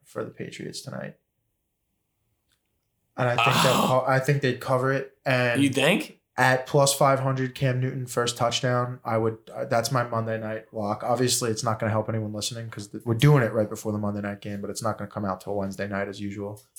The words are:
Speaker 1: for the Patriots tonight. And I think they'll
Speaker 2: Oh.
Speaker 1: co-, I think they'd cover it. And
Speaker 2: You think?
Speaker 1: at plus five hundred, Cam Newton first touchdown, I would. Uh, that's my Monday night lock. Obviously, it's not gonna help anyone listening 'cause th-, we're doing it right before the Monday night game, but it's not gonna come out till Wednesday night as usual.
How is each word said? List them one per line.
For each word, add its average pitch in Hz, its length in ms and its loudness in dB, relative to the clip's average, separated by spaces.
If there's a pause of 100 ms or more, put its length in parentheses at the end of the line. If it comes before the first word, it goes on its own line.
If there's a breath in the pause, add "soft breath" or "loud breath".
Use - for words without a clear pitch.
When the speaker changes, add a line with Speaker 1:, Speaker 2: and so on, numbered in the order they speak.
Speaker 1:
for - 220 -10
the - 40 -12
Patriots - 520 -12
tonight. - 340 -12 (2000)
And 123 100 2
I 120 160 2
think 123 200 4
they'll 131 100 6 (100)
Speaker 2:
Oh. - 40 0
Speaker 1:
co-, 131 240 2
I 131 80 4
think 139 220 2
they'd 123 180 0
cover 131 340 0
it. 135 320 -6
And 123 360 2
Speaker 2:
You 143 80 4
think? 139 500 2 (180)
Speaker 1:
at 127 300 4
plus 139 260 4
five 135 260 4
hundred, 131 340 -2
Cam 127 280 0
Newton 131 240 -4
first 120 320 -2
touchdown, 123 680 0
I 113 140 0
would. 113 200 0 (160)
Uh, 120 120 -6
that's 117 260 0
my 123 120 2
Monday 113 360 -2
night 110 320 -8
lock. 104 320 -4
Obviously, 120 480 2
it's 107 120 -4
not 110 160 0
gonna 110 120 0
help 110 160 0
anyone 110 240 -4
listening 113 380 -8
'cause 101 180 -12
th-, - 180 -12
we're 117 100 2
doing 139 280 6
it 104 80 0
right 107 180 0
before 110 220 -6
the 104 60 -2
Monday 104 240 -4
night 101 180 -8
game, 101 220 -10
but 101 80 -8
it's 98 140 -8
not 107 140 -2
gonna 104 120 -8
come 104 160 -6
out 95 160 -4
till 101 140 -6
Wednesday 98 320 -4
night 101 200 -4
as 107 140 -10
usual. 101 400 -8 (180)